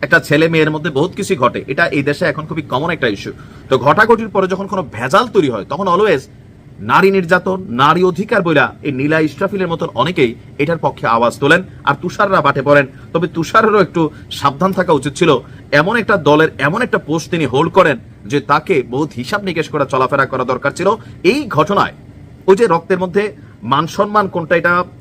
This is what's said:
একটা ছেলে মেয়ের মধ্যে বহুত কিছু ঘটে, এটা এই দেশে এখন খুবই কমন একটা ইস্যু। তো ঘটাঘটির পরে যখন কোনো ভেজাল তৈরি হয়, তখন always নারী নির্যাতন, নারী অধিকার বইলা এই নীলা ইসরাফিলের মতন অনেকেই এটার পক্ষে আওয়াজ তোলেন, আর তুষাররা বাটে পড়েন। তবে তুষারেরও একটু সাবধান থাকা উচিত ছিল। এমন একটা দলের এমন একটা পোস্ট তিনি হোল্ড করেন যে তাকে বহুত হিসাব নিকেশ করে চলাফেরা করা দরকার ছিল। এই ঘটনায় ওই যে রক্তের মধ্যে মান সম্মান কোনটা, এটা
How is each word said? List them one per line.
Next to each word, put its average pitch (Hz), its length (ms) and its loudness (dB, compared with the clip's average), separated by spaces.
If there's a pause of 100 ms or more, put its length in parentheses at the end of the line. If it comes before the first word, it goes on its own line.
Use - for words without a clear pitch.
একটা 165 200 2
ছেলে 156 280 2
মেয়ের 156 220 2
মধ্যে 151 200 -4
বহুত 139 240 -2
কিছু - 200 -2
ঘটে, 120 320 0
এটা 165 200 -2
এই 143 160 -2
দেশে 143 220 -2
এখন 156 220 -4
খুবই 160 160 -8
কমন 143 280 -4
একটা 143 180 -2
ইস্যু। 101 240 -6 (360)
তো 131 100 2
ঘটাঘটির 214 500 4
পরে 190 180 0
যখন 190 200 -4
কোনো 190 160 -4 (100)
ভেজাল 135 340 0
তৈরি 180 220 0
হয়, 107 160 -4
তখন 175 240 -4
always 180 320 2 (600)
নারী 151 300 4
নির্যাতন, 185 580 0
নারী 143 340 2
অধিকার 185 400 0
বইলা 147 400 2
এই 151 100 -4
নীলা 147 280 0
ইসরাফিলের 185 480 -2
মতন 165 260 -6
অনেকেই 131 400 0 (240)
এটার 156 200 -2
পক্ষে 139 280 -4
আওয়াজ 113 320 2
তোলেন, 160 240 4 (220)
আর 143 180 0
তুষাররা 185 380 0
বাটে 143 220 0
পড়েন। 143 240 4 (260)
তবে 170 160 -2
তুষারেরও 214 520 0
একটু 165 300 0 (200)
সাবধান 139 420 -2
থাকা 180 200 0
উচিত 143 220 0
ছিল। 160 240 4 (340)
এমন 165 240 2
একটা 214 200 0
দলের 151 320 4 (100)
এমন 160 240 -2
একটা 220 160 -2
পোস্ট 160 320 -6
তিনি 165 160 -2
হোল্ড 143 260 0
করেন 165 260 4 (280)
যে 139 140 -2
তাকে 147 420 0
বহুত 127 340 -4
হিসাব 202 260 -6
নিকেশ 165 260 -6
করে 147 200 -2
চলাফেরা 131 380 0
করা 127 180 -4
দরকার 127 280 -2
ছিল। 190 220 0 (280)
এই 247 260 2
ঘটনায় 156 440 0 (540)
ওই 190 100 6
যে 233 100 4
রক্তের 175 320 0
মধ্যে 185 340 -2 (300)
মান 139 240 0
সম্মান 208 420 0
কোনটা, 170 280 -2
এটা 170 280 0 (160)